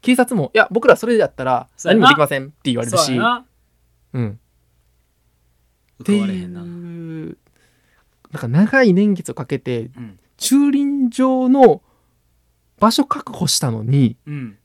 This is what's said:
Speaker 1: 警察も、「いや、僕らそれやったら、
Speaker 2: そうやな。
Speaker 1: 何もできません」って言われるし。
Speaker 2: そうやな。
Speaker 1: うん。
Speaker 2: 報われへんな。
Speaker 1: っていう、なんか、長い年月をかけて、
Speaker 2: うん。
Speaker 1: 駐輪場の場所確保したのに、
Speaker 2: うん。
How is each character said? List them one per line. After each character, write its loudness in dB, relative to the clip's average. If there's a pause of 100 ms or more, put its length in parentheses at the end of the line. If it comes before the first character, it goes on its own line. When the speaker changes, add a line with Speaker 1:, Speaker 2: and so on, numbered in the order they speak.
Speaker 1:
警 2
察 -2
も、 -2
「い 2
や、 4
僕 0
ら 8
そ -8
れ 2
や 4
っ -8
た -10
ら、 -2
Speaker 2:
そ -6
う 6
や 6
な。 4
Speaker 1:
何 8
も 4
で -
き -4
ま 4
せ -4
ん」 -10
っ -20
て -20 (120)
言 0
わ -4
れ -8
る -4
し。 2
Speaker 2:
そ -4
う -2
や 0
な。 -2 (680)
Speaker 1:
う -4
ん。 -6 (1700)
Speaker 2:
報 0
わ -2
れ -4
へ -8
ん -14
な。 -14
Speaker 1:
っ -14
て -14
い -14
う、 -20 (960)
な -14
ん -10
か、 -8
長 2
い 4
年 2
月 -12
を -10
か -12
け -6
て、 -8
Speaker 2:
う -20
ん。 -18 (180)
Speaker 1:
駐 2
輪 -2
場 0
の 6 (960)
場 4
所 0
確 -8
保 -6
し -2
た -4
の -8
に、 0 (120)
Speaker 2:
う -14
ん。 -12